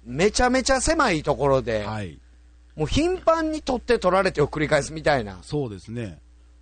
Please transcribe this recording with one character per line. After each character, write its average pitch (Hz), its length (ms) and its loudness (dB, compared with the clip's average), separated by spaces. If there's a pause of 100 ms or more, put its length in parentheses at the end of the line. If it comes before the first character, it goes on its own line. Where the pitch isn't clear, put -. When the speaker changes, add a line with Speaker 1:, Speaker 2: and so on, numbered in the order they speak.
Speaker 1:
め 151 280 0
ち - 100 0
ゃ 247 80 4
め 254 140 2
ち - 80 0
ゃ 269 100 2
狭 302 300 2
い 156 100 0
と 147 140 0
こ 127 120 0
ろ 135 140 4
で、 110 240 -2
Speaker 2:
は 107 160 -6
い。 82 160 -10 (580)
Speaker 1:
も 156 100 -4
う - 20 -6
頻 349 300 2
繁 320 340 2
に 311 100 -6
取 254 180 -4
っ - 20 -20
て 233 180 0
取 180 140 2
ら 190 100 4
れ 185 80 2
て 147 100 -2
を 139 60 2
繰 - 140 -6
り 147 60 0
返 143 160 2
す 117 100 -10
み 156 100 -10
た 147 160 2
い 113 40 -4
な。 95 200 -10
Speaker 2:
そ 147 240 -4
う - 20 -8
で 98 100 -12
す - 120 -20
ね。 107 280 -10 (420)